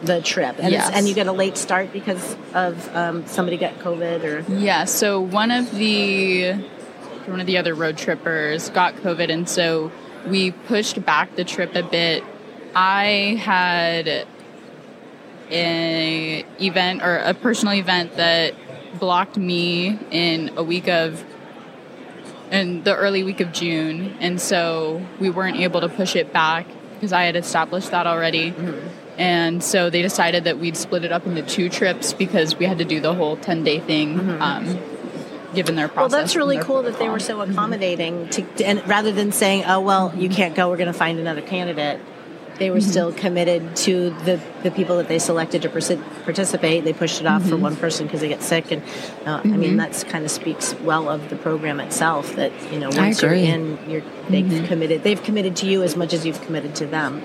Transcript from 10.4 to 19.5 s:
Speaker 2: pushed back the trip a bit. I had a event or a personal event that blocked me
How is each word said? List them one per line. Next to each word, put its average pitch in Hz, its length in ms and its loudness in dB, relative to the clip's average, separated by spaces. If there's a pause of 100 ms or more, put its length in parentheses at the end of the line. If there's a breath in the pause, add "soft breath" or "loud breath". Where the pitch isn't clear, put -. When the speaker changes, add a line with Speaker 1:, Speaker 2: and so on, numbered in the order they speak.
Speaker 2:
pushed 208 540 -2
back 160 320 2
the 180 80 -2
trip 175 280 -4
a 175 100 0
bit. 170 380 2 (540)
I 202 680 4
had 170 840 2 (1300)
a 160 920 0 (160)
event 185 420 2
or 175 140 2
a 175 160 2
personal 220 400 2
event 180 440 2
that 165 360 4 (460)
blocked 185 380 2
me 175 600 0 (140)